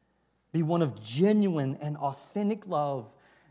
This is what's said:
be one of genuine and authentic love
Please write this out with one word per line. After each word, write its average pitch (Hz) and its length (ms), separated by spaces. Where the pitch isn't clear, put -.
be 165 100
one 170 200
of 110 200
genuine 156 800
and 147 160
authentic 202 680
love 143 480